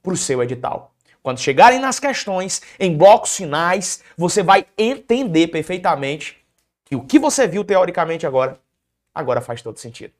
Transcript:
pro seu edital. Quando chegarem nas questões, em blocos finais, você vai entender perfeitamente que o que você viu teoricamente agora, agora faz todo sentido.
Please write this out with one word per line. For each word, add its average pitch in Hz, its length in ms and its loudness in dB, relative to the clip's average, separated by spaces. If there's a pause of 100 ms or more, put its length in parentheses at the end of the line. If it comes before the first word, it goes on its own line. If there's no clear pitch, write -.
pro 165 160 -4
seu 131 280 -2
edital. - 500 -10 (300)
Quando 127 160 -6
chegarem 214 400 6
nas 262 180 -4
questões, 196 640 -6 (160)
em 175 180 0
blocos 196 380 6
finais, 175 680 -4 (120)
você 180 280 0
vai 196 200 4 (140)
entender 220 720 0
perfeitamente 160 880 -4 (460)
que - 100 -10
o 123 100 -6
que - 140 2
você 277 300 0
viu 196 160 -4
teoricamente 175 600 0
agora, 131 360 -2 (520)
agora 127 280 -4
faz 120 200 -12
todo 110 200 -16
sentido. 113 400 -20